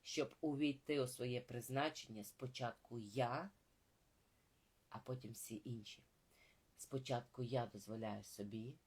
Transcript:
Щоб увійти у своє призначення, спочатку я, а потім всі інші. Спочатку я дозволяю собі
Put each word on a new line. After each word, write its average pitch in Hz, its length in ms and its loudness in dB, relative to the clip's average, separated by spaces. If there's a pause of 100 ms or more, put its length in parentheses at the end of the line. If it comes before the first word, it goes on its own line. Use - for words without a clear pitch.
Щоб - 380 0
увійти 147 600 4
у 127 60 6
своє 123 340 0
призначення, 120 840 0
спочатку 123 760 -4
я, 123 520 2 (1400)
а 120 100 -8
потім 127 340 -4
всі - 320 -6
інші. 113 400 -6 (720)
Спочатку 127 680 0
я 120 240 4
дозволяю 104 580 -4
собі 110 500 -6 (120)